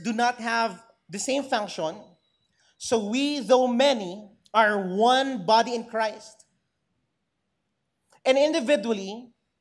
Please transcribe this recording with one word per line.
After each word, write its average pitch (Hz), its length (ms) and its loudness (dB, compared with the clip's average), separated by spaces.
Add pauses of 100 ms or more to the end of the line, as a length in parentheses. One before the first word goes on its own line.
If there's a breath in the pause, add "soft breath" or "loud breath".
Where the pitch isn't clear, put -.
do 226 80 -2
not 240 240 0
have 226 480 -4 (240)
the 175 80 -10
same 269 320 -4
function. 196 480 -4 (800)
So 214 320 -2
we, 285 300 -2
though 254 260 4
many, 208 640 0 (240)
are 214 240 4
one 220 720 0
body 226 240 4
in 233 160 -8
Christ, - 560 -6 (1800 soft breath)
and 262 140 2
individually 240 960 0 (280)